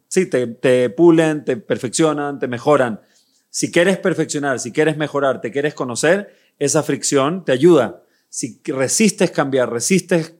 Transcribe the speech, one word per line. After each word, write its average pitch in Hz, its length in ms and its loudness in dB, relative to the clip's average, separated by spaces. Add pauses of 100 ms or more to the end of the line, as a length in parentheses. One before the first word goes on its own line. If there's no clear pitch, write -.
Sí, 190 180 0
te, 127 200 0
te 123 440 2
pulen, 160 540 4
te 131 120 -2
perfeccionan, 143 840 -2
te 135 100 -6
mejoran. 123 520 0 (480)
Si - 240 -6
quieres 180 260 2
perfeccionar, 147 600 -2
si 123 100 -8
quieres 151 280 0
mejorar, 139 420 -2
te 120 100 -6
quieres 143 240 -4
conocer, 151 580 -2 (280)
esa 143 240 0
fricción 147 600 -2
te - 80 -4
ayuda. 131 500 4 (260)
Si - 380 -12
resistes 160 680 0
cambiar, 131 400 0
resistes 165 680 -2